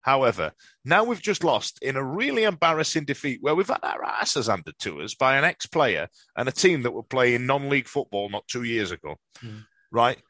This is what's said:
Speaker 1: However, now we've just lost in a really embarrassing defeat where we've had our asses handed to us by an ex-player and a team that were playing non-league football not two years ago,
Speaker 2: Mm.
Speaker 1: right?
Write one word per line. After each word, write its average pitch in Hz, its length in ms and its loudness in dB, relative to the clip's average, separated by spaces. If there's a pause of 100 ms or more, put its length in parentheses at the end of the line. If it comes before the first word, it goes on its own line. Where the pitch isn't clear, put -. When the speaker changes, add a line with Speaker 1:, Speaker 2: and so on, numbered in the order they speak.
Speaker 1:
However, 120 500 2 (320)
now 180 180 4
we've 240 180 -2
just 202 220 -2
lost 127 380 0
in 135 160 -2
a 135 60 -2
really 220 420 -2
embarrassing 160 580 0
defeat 139 380 -4
where 147 140 2
we've 190 120 2
had - 160 -2
our - 220 -4
asses - 420 0
handed 85 320 -2
to 76 220 -6
us 104 140 -8
by 131 220 4
an 143 60 4
ex-player 131 640 0 (300)
and 123 100 0
a 131 60 -4
team 170 300 2
that 120 80 0
were 110 120 -8
playing 123 420 2
non-league 139 440 0
football 101 400 -4
not 104 180 -8
two 123 160 -6
years 110 280 -2
ago, 76 260 -10 (240)
Speaker 2:
Mm. 110 240 -16 (260)
Speaker 1:
right? 120 260 2 (120)